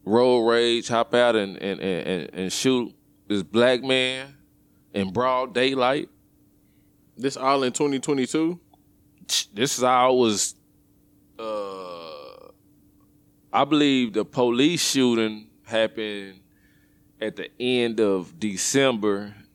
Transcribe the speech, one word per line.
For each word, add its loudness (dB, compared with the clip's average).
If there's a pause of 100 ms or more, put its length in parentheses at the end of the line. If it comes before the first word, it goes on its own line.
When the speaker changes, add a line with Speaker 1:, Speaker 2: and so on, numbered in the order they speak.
Speaker 1:
road 4
rage, 2
hop -2
out 4
and, -2
and, -6
and, -4
and, -4
and -6
shoot 0 (340)
this -2
black 2
man -2 (580)
in -2
broad -2
daylight. 0 (1080)
Speaker 2:
This -4
all 0
in 0
twenty -2
twenty-two? -2 (960)
Speaker 1:
This -2
is 0
how 4
it 4
was. 2 (840)
Uh, -12 (1040)
I 4
believe 2
the -2
police 2
shooting 0 (160)
happened -4 (800)
at -6
the -12 (100)
end 0
of 0
December -2 (220)